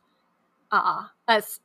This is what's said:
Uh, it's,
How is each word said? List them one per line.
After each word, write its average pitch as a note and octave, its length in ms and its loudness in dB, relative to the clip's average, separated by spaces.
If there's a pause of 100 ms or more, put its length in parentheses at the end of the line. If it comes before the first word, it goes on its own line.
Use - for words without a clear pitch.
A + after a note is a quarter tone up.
(720)
Uh, F#3 320 0 (240)
it's, G#3+ 360 0